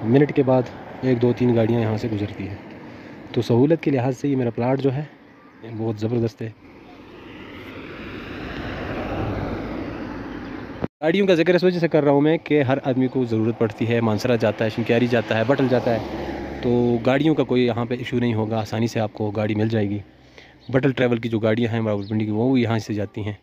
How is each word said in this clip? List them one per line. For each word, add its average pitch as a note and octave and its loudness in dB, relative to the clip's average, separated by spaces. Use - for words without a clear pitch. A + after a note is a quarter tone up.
منٹ C#3 4
کے C#3+ 4
بعد B2+ 4
ایک B2+ 2
دو B2 4
تین A#2+ 2
گاڑیاں A#2 2
یہاں A2 0
سے A#2 -4
گزرتی G2+ -4
ہیں۔ G2 -10
تو B2 -2
سہولت C3 4
کے D#3 0
لحاظ C3 0
سے D3 -6
یہ C#3 0
میرا B2 0
پلاٹ B2 -2
جو C3 0
ہے D3+ -6
بہت A2 -4
زبردست A2+ -2
ہے۔ A2+ -8
گاڑیوں F#3 0
کا F#3 6
ذکر E3 4
اس E3+ 4
وجہ F3+ 4
سے E3 2
کر D3+ 4
رہا C#3+ 6
ہوں C#3+ 6
میں D#3 4
کہ D3 2
ہر C3 2
آدمی B2+ 2
کو B2+ 0
ضرورت A2+ 0
پڑتی A2+ 0
ہے، A#2 2
مانسرا A2+ 2
جاتا A2+ 2
ہے، A2 2
شنکیاری A#2 2
جاتا A2+ 2
ہے، A2+ 2
بٹل C3+ 2
جاتا A#2+ 2
ہے، A2 -2
تو A#2+ 2
گاڑیوں C#3+ 4
کا C#3+ 2
کوئی B2+ 2
یہاں A#2 0
پہ A#2+ -4
ایشو B2 -4
نہیں A#2+ 2
ہوگا، A2 -2
آسانی A2 -2
سے A2+ -2
آپ G#2+ -2
کو G#2+ -4
گاڑی G#2+ -2
مل G#2+ 0
جائے G#2+ 0
گی۔ G2+ -4
بٹل C3 2
travel B2 0
کی A#2 -4
جو A2+ 0
گاڑیاں A2 2
ہیں A2+ 0
راولپنڈی G#2+ -2
کی، G#2+ -4
وہ B2 2
یہاں A2+ 2
سے A2 -6
جاتی G#2 -6
ہیں G#2 -6